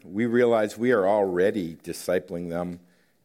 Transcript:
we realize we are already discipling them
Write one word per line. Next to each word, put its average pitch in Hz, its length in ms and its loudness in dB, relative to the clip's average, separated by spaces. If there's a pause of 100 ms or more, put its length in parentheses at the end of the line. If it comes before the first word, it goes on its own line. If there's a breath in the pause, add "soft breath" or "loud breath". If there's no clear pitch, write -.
we 101 220 -2
realize 113 500 2
we 120 160 0
are 98 160 2
already 95 680 0
discipling 87 720 -6
them 87 280 -6 (460 soft breath)